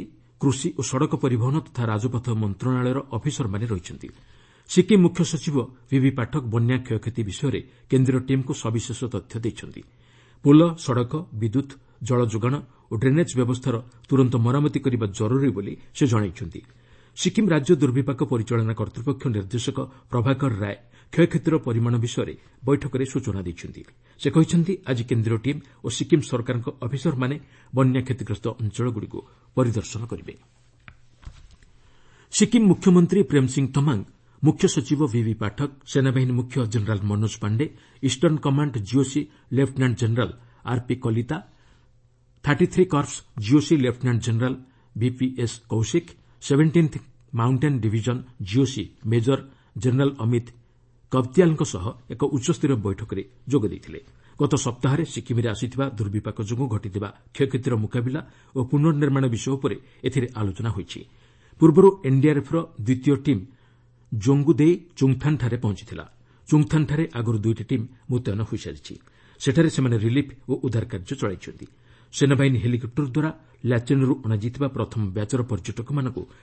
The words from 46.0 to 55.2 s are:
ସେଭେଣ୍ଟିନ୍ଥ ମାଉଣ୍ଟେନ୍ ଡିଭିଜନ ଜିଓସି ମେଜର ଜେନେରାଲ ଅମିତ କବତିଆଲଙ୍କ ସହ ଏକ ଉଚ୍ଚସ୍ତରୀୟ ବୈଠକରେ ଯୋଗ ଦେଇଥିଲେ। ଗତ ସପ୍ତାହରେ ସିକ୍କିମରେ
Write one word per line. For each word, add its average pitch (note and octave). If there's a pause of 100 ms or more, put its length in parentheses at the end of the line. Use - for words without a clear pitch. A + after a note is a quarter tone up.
ସେଭେଣ୍ଟିନ୍ଥ D3+ (400)
ମାଉଣ୍ଟେନ୍ C3
ଡିଭିଜନ A2 (240)
ଜିଓସି G#2+ (220)
ମେଜର A#2 (380)
ଜେନେରାଲ C3
ଅମିତ A#2+ (640)
କବତିଆଲଙ୍କ D#3
ସହ F#2 (240)
ଏକ A#2+
ଉଚ୍ଚସ୍ତରୀୟ C#3
ବୈଠକରେ G2 (240)
ଯୋଗ A#2+
ଦେଇଥିଲେ। E2 (340)
ଗତ D3
ସପ୍ତାହରେ C3
ସିକ୍କିମରେ A#2